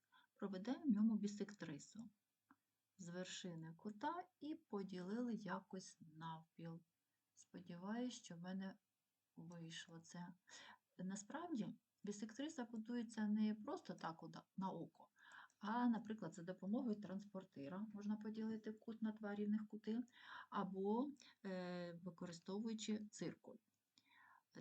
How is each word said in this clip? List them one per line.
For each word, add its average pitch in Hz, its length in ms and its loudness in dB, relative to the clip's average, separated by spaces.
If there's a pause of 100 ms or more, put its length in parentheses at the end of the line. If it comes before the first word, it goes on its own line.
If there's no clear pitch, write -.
(360)
проведемо 214 480 -2
в 285 60 8
ньому 214 260 8
бісектрису 190 840 -2 (1000)
з 175 100 -8
вершини 170 680 -4
кута 294 480 -2 (160)
і 302 140 -2
поділили 196 800 0
якось 185 640 -4
навпіл. 160 800 -8 (560)
Сподіваюсь, 202 800 -2
що - 220 -10
в 170 40 -8
мене 190 340 -2 (600)
вийшло 165 640 -8
це. 175 320 -8 (680)
Насправді, 214 680 0 (360)
бісектриса 226 600 -2
кутується 226 600 0
не 214 280 8
просто 220 400 -2
так 165 280 -4
ода-, 165 200 -8 (140)
на 190 140 2
око, 170 380 -6 (520)
а, 240 280 6
наприклад, 214 460 2
за 175 80 -8
допомогою 208 540 2
транспортира 190 1000 -4
можна 208 220 2
поділити 220 560 -2
кут 220 300 -8
на 214 100 4
два 208 220 -2
рівних 208 340 4
кути, 220 360 0 (460)
або, 196 580 4 (360)
е, 180 480 -2
використовуючи 190 1160 -2
циркуль. - 460 -4 (1040)